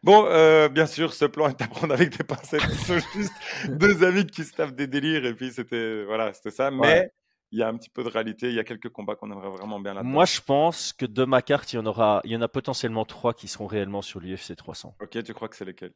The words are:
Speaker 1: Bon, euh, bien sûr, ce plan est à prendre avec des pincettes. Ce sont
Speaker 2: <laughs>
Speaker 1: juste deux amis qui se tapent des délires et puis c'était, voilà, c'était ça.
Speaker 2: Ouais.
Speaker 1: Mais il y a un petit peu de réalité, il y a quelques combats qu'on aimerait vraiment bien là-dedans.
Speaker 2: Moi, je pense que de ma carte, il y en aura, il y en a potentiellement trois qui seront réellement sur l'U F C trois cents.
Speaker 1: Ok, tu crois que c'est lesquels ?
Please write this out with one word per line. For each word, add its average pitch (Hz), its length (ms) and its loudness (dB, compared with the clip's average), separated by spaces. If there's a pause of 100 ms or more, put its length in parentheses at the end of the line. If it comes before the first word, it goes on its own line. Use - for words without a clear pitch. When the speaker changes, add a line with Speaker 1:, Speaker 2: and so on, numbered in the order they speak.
Speaker 1:
Bon, 208 240 10
euh, 160 440 8
bien 151 180 2
sûr, 156 260 -4
ce - 120 0
plan 147 240 0
est 131 120 -6
à 117 60 -2
prendre 151 260 -2
avec 151 240 4
des - 60 -6
pincettes. - 380 -4
Ce - 380 -2
sont - 80 -8
Speaker 2:
<laughs> - 60 -16
Speaker 1:
juste 202 200 -6 (340)
deux 165 360 4
amis 185 220 4
qui - 200 -10
se - 80 -18
tapent 147 220 -4
des 143 120 -4
délires 143 380 -2
et 120 100 -2
puis 127 160 -8
c'était, 113 540 -6
voilà, 110 280 -2
c'était - 160 -10
ça. 135 220 -2
Speaker 2:
Ouais. 135 80 -6
Speaker 1:
Mais 160 320 4 (400)
il 110 80 -6
y - 20 0
a 110 60 0
un 113 100 -6
petit - 140 -18
peu 127 120 -8
de 117 60 -6
réalité, 113 400 -6
il 120 60 -4
y 113 40 -2
a 107 40 -4
quelques 113 260 -12
combats 104 260 -10
qu'on 104 160 -16
aimerait 98 200 -12
vraiment 101 280 -10
bien 98 140 -10
là-dedans. 98 160 -8
Speaker 2:
Moi, 151 160 4
je - 160 -4
pense 151 500 0
que - 140 -6
de 117 180 0
ma 127 200 2
carte, - 280 -2
il - 40 -8
y 117 40 -2
en 110 60 -6
aura, 107 400 2
il 110 60 -8
y 113 40 -4
en 117 60 -2
a 117 60 -2
potentiellement 113 580 -4
trois - 300 -4
qui - 120 -20
seront 104 200 -10
réellement 101 340 -4
sur - 180 -14
l'U 92 160 -10
F - 60 -14
C 87 140 -14
trois - 200 -16
cents. - 240 -18
Speaker 1:
Ok, 113 240 -10
tu 113 120 -14
crois 110 120 -12
que - 80 -14
c'est - 100 -12
lesquels ? 90 300 -16